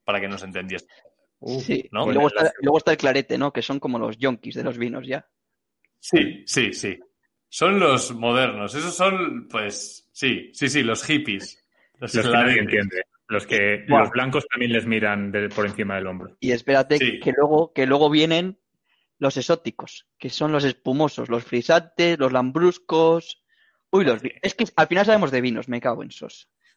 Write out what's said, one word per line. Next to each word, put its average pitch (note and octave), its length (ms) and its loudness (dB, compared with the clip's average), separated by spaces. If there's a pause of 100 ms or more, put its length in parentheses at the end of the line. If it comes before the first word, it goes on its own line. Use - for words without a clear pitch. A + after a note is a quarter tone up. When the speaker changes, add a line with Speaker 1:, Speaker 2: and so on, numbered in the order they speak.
Speaker 1:
para G2+ 160 -2
que G2 80 -6
nos F#2+ 140 -10
entendiese. F#2 440 -10 (520)
Speaker 2:
Uf, B2+ 260 -8
Speaker 3:
Sí. - 260 -4
Speaker 1:
¿no? G#2+ 120 -2
Speaker 3:
Y - 100 0
luego C#3+ 160 4
Speaker 2:
Buena - 180 0
Speaker 3:
está, - 140 0
luego C#3+ 160 2
está - 140 2
el - 60 2
clarete, C3 400 0
¿no? C#3 140 0
Que A#2+ 100 -6
son C#3 180 -4
como B2+ 200 -4
los A2+ 180 -6
yonkis A#2 380 -4
de B2 80 -8
los A#2+ 140 -6
vinos A#2+ 300 -6
ya. C3 200 -8 (720)
Speaker 1:
Sí, - 460 0
sí, A2+ 280 0
sí. F#2+ 260 -8 (500)
Son G3 300 0
los C3 340 2
modernos. A#2 640 -2
Esos E3 200 -6
son, F3+ 540 -2
pues, - 640 -10
sí, A#2 420 -4
sí, - 160 -2
sí, C#3 140 0
los A2+ 200 -2
hippies. C#3 600 -6 (360)
Los A#2+ 160 -10
Speaker 2:
Los A2+ 100 2
que A#2+ 60 2
nadie A#2+ 220 4
Speaker 1:
claretes. A2 100 2
Speaker 2:
entiende. G2+ 400 -2 (240)
Los G#2 200 -4
que, G#2 400 0
Speaker 3:
Buah. C#3 140 4
Speaker 2:
los G#2 100 2
blancos C3 360 -2
también A#2+ 260 -2
les A2+ 120 0
miran G#2 460 -2
de, G#2 180 -2
por G#2 160 -2
encima G2 300 -4
del F#2+ 120 -4
hombro. F#2 320 -12
Speaker 3:
Y B2+ 120 -2
espérate C3+ 460 2
Speaker 1:
Sí. C3 220 0
Speaker 3:
que C#3 160 0
luego, D3+ 380 4
que C3+ 120 2
luego C#3+ 240 6
vienen E3 500 2 (600)
los C#3 180 0
exóticos, - 720 -4 (100)
que C3 120 -10
son D3+ 220 -2
los D3 120 2
espumosos, C3 680 -2
los A#2 140 -2
frisantes, E3+ 720 2
los C3 140 2
lambruscos. E3 1120 2 (480)
Uy, F#3+ 140 4
los A#2 160 2
vi-, B2+ 200 -8
es G3 140 -4
que A#3 100 0 (100)
al D#3 120 4
final F#3+ 180 2
sabemos G3+ 260 4
de C3 100 0
vinos, A#2 280 -4
me A#2+ 100 -4
cago A#2 240 -2
en - 80 -14
sos. - 380 -18 (260)